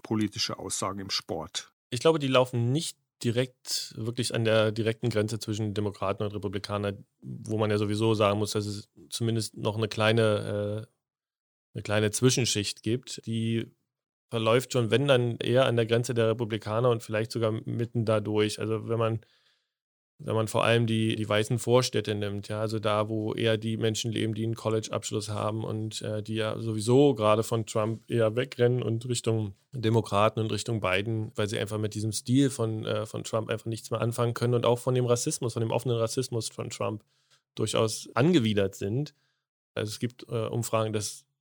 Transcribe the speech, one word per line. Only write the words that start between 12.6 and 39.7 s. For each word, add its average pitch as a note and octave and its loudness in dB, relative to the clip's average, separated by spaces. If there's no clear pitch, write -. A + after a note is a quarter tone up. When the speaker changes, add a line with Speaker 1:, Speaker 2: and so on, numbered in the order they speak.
Speaker 2:
gibt, - -4
die A2+ -2
verläuft A#2 2
schon, A#2 2
wenn C3+ 4
dann, A#2+ 4
eher B2+ 4
an A#2+ 2
der A#2 2
Grenze A#2 2
der A#2 2
Republikaner A2+ 0
und A2+ 2
vielleicht A2 -4
sogar A2+ 0
mitten A2+ -4
da G#2+ 2
durch. G#2+ 0
Also A2 -4
wenn A2+ -2
man, A2+ 0
wenn - -4
man A2 0
vor A2+ 0
allem A#2 4
die, A2 0
die G#2+ -4
weißen A2 0
Vorstädte A#2 2
nimmt, G2+ -6
ja, G#2+ -6
also A2 -4
da, G#2+ 0
wo A2 -4
eher A2 2
die A2+ -2
Menschen A2+ -2
leben, A2 0
die A2 -4
einen A2+ -2
College-Abschluss A2 -4
haben G#2+ -4
und, A2 -6
äh, G#2+ -4
die A2 -6
ja A2 -2
sowieso A2+ 4
gerade G#2+ 6
von A#2 0
Trump A2 -2
eher A2+ 2
wegrennen B2 2
und A#2 -2
Richtung A2 0
Demokraten A2 4
und A2 0
Richtung G#2+ -2
Biden, G#2+ 0
weil G#2 0
sie A2+ -2
einfach G#2+ -4
mit G#2+ -4
diesem G#2+ -2
Stil C3 2
von, A2 -4
äh, G#2+ -2
von A2 -10
Trump A2 -4
einfach A2 -4
nichts A2+ -8
mehr A2+ -2
anfangen A#2 0
können A#2+ 0
und A#2 0
auch A#2+ 4
von B2+ -2
dem B2 2
Rassismus, A#2+ 0
von A#2 -2
dem A2 -2
offenen A#2 0
Rassismus A2+ -2
von A2+ -10
Trump G#2+ -6
durchaus A2 0
angewidert A2 4
sind. A#2 -4